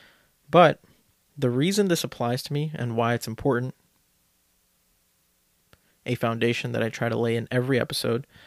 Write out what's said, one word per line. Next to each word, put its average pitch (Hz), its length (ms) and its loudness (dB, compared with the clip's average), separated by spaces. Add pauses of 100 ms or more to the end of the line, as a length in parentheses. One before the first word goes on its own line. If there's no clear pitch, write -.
(500)
But 165 300 8 (580)
the 135 120 0
reason 190 380 2
this 170 180 0
applies 120 380 -4
to - 100 -10
me 151 200 -4
and 120 220 -4
why 117 180 2
it's 117 140 -4
important, 127 480 -2 (2250)
a 123 100 -2
foundation 117 560 -2
that 117 120 -2
I 113 40 -2
try 117 220 -4
to 117 80 -2
lay 117 180 0
in 117 160 -4
every 127 260 0
episode 120 480 -2 (220)